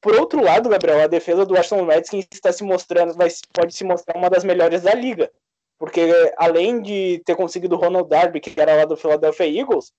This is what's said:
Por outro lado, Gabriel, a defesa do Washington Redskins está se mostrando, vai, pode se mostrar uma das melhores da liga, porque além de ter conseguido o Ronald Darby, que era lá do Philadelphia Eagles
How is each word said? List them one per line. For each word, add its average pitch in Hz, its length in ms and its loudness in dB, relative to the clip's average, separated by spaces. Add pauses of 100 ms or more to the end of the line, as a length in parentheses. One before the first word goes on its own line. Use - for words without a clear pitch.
Por 214 140 2
outro 277 280 2
lado, 208 260 2
Gabriel, 165 320 2
a 156 60 4
defesa 170 400 0
do 185 80 -2
Washington 180 320 0
Redskins 170 440 -2
está - 220 -2
se 180 100 -8
mostrando, 175 520 -2
vai, 175 140 0 (240)
pode 170 220 -2
se - 80 -12
mostrar 175 340 -4
uma 180 120 -2
das 180 160 2
melhores 175 380 0
da 196 120 2
liga, 240 360 -4 (480)
porque 165 580 2
além 175 460 0
de 190 420 -4
ter 175 100 0
conseguido 175 420 -4
o - 20 -8
Ronald 175 300 0
Darby, 160 320 0
que - 200 -10
era 156 160 4
lá 156 80 4
do 156 120 -4
Philadelphia 156 640 -2
Eagles 240 380 -4